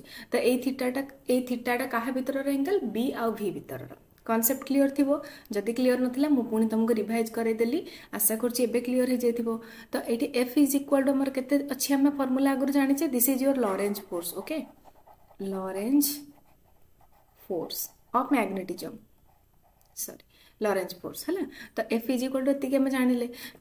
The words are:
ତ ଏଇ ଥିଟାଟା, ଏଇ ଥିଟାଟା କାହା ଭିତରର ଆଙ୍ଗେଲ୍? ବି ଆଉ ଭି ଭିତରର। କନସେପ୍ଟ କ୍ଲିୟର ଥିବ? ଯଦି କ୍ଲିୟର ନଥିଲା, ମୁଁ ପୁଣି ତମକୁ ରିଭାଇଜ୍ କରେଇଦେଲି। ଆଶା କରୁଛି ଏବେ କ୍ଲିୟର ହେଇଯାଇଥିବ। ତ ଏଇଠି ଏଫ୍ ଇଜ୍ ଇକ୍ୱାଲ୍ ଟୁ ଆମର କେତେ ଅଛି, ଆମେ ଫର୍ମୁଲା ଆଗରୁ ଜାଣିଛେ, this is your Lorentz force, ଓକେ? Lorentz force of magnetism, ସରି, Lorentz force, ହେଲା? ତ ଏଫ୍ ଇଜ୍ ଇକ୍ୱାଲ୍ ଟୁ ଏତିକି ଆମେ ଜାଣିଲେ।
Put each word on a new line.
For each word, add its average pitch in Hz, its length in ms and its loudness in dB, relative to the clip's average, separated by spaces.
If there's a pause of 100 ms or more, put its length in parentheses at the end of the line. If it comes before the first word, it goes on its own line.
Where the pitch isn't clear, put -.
(320)
ତ - 40 2
ଏଇ 247 220 4
ଥିଟାଟା, 254 440 -2 (280)
ଏଇ 254 120 4
ଥିଟାଟା 247 440 -2
କାହା 240 260 -2
ଭିତରର 269 380 -2
ଆଙ୍ଗେଲ୍? 277 340 2
ବି 226 280 0
ଆଉ 226 200 -2
ଭି 208 200 -4
ଭିତରର। 135 420 -12 (320)
କନସେପ୍ଟ 226 380 2
କ୍ଲିୟର 277 260 4
ଥିବ? 285 320 2 (300)
ଯଦି 208 220 -2
କ୍ଲିୟର 254 260 2
ନଥିଲା, 254 300 0
ମୁଁ 247 140 4
ପୁଣି 220 240 2
ତମକୁ 226 260 2
ରିଭାଇଜ୍ 220 380 0
କରେଇଦେଲି। 226 540 0 (280)
ଆଶା 220 220 0
କରୁଛି 240 280 0
ଏବେ 233 160 0
କ୍ଲିୟର 254 300 0
ହେଇଯାଇଥିବ। 233 500 0 (320)
ତ 269 160 -2
ଏଇଠି 233 180 0 (100)
ଏଫ୍ 247 220 0
ଇଜ୍ 285 180 6
ଇକ୍ୱାଲ୍ 277 300 2
ଟୁ 285 60 4
ଆମର 269 180 2
କେତେ 262 260 0 (160)
ଅଛି, 277 220 -2
ଆମେ 277 160 6
ଫର୍ମୁଲା 277 420 2
ଆଗରୁ 269 200 0
ଜାଣିଛେ, 277 360 4
this 247 200 2
is 262 100 2
your 269 180 2
Lorentz 202 440 0
force, 170 340 -8
ଓକେ? 302 240 -6 (840)
Lorentz 196 640 0 (1400)
force 170 320 -6 (340)
of 269 180 2
magnetism, 190 600 -2 (1000)
ସରି, - 280 -12 (420)
Lorentz 190 280 0
force, - 360 -12
ହେଲା? 370 160 -2 (300)
ତ - 160 -2
ଏଫ୍ 226 200 0
ଇଜ୍ 254 120 0
ଇକ୍ୱାଲ୍ 262 220 -2
ଟୁ 277 60 4
ଏତିକି 277 240 0
ଆମେ 269 140 2
ଜାଣିଲେ। 247 400 2 (320)